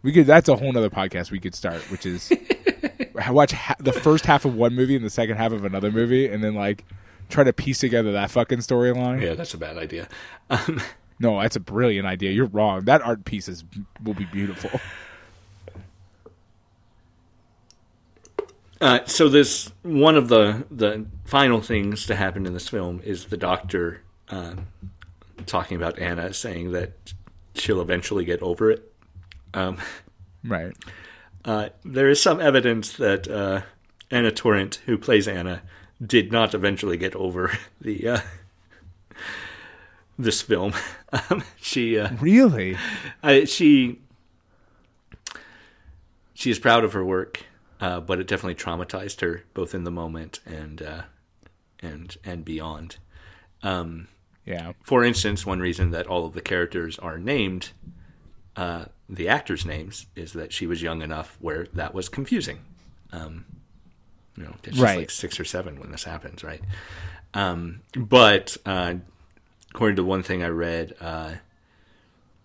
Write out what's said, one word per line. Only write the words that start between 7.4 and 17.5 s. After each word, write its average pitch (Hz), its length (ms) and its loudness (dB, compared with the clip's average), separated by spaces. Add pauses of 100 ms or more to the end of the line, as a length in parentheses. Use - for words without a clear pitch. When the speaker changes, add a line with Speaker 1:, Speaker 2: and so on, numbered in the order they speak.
Speaker 1:
to 127 80 6
piece - 260 -2
together 117 340 2
that 101 180 -2
fucking 120 280 2
storyline. 123 640 0
Speaker 2:
Yeah, 82 120 -2
that's 82 200 -8
a 82 40 -12
bad 80 200 -10
idea. 80 300 -10 (420)
Um, 131 360 -2
<laughs> - 60 -16 (260)
Speaker 1:
No, 107 220 2
that's 110 140 0
a 110 60 -4
brilliant 101 440 0
idea. 95 280 -2
You're 117 140 2
wrong. 98 400 0
That 139 140 6
art 113 240 -2
piece 98 240 -8
is, 85 140 -14 (400)
will 107 120 -4
be 95 100 -6
beautiful. 98 560 -6 (4000)